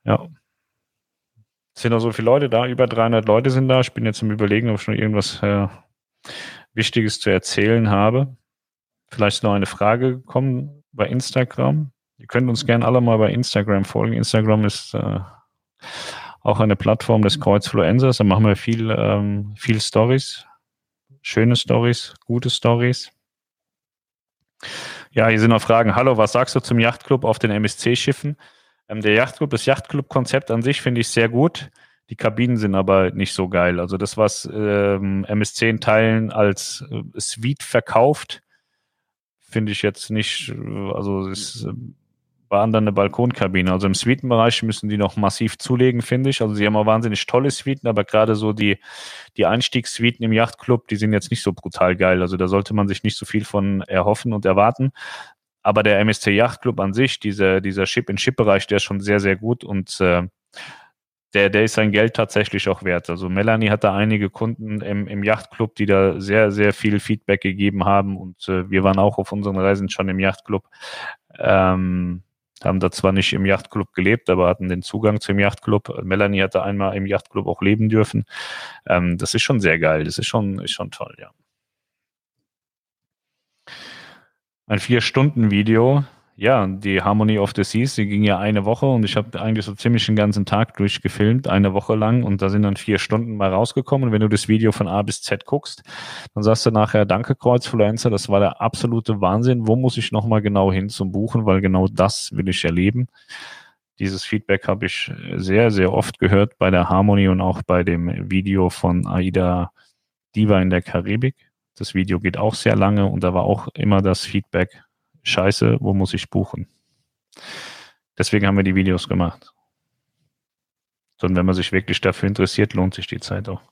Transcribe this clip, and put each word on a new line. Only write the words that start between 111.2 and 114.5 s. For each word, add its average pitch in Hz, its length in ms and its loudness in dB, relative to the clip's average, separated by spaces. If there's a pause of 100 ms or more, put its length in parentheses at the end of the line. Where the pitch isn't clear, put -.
Das - 180 -12
Video 92 240 0
geht 92 200 -4
auch 104 160 -2
sehr 107 200 0
lange 101 320 2
und 95 160 -2
da 90 120 0
war 92 100 0
auch 101 240 -2
immer 98 340 0
das 95 220 0
Feedback, - 580 -4 (440)